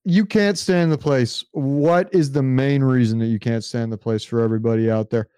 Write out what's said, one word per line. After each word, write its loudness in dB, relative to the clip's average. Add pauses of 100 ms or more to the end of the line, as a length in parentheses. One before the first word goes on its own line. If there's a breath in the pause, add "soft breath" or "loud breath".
You 2
can't 0
stand 0
the 0
place. -2
What 0
is 2
the 0
main 2
reason 2
that 0
you -2
can't -4
stand -6
the -6
place -4
for -2
everybody 0
out -2
there? -2